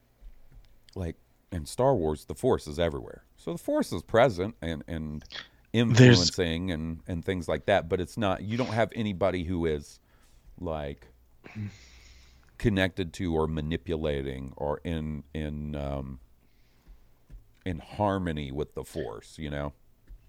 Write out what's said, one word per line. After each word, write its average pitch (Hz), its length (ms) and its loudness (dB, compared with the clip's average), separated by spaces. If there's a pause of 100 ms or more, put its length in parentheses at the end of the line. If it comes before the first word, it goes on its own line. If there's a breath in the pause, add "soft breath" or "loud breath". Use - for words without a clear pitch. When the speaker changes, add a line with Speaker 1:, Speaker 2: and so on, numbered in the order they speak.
(960)
Speaker 1:
like, 87 220 -6 (360)
in 80 140 -6
Star 135 280 2
Wars, 78 300 -2
the - 100 -10
Force - 320 2
is 73 120 -8
everywhere. 73 440 -2 (140)
So - 160 -8
the 170 60 -6
Force 294 340 -2
is 90 100 -4
present 110 600 4
and, 82 260 -4
and 78 360 -8 (480 loud breath)
Speaker 2:
There's 113 180 4
Speaker 1:
influencing 92 800 8
and, 82 360 -4
and 85 180 -4
things 92 240 -2
like 80 180 -2
that, 87 220 4
but 92 120 0
it's - 160 -6
not, 98 260 0
you 107 140 -4
don't 127 160 0
have 113 220 2
anybody 92 500 0
who 85 220 0
is, 73 340 -2 (600)
like, 76 460 -8 (1500 loud breath)
connected 95 560 0
to 87 220 -2
or 78 100 4
manipulating 76 1120 -4
or 73 280 -4
in, 78 400 -4 (100)
in, 76 420 -6
um, 69 440 -6 (1500)
in 87 120 -4
harmony 87 720 -2
with 71 220 -4
the 67 100 -8
Force, 57 540 -10
you 76 120 -6
know? 71 220 -4 (560)